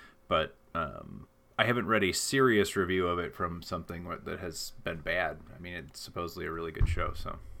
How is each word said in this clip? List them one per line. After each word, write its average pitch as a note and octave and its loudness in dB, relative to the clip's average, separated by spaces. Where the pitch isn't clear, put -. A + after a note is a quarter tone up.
But, D#2+ 2
um, B1+ -6
I A2 6
haven't A#2+ 2
read G#2 4
a F2+ 4
serious A#2+ 4
review F#2 4
of F2 2
it E2+ -4
from E2+ -4
something F2 -6
wh-, F2 -8
that E2+ -6
has E2+ -8
been E2+ -4
bad. E2 0
I - -16
mean, F2 -10
it's D#2 -12
supposedly E2+ -6
a D#2+ -4
really E2 -4
good - 4
show, E2+ 0
so. - -8